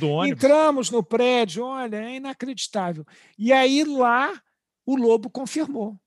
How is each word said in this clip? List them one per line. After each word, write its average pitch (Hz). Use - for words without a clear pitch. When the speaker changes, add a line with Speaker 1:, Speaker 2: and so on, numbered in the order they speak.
Speaker 1:
do 151
ônibus. 170
Speaker 2:
entramos 285
no 233
prédio, 233
olha, 254
é 233
inacreditável. 214
E 226
aí 269
lá 262
o 269
Lobo 226
confirmou 254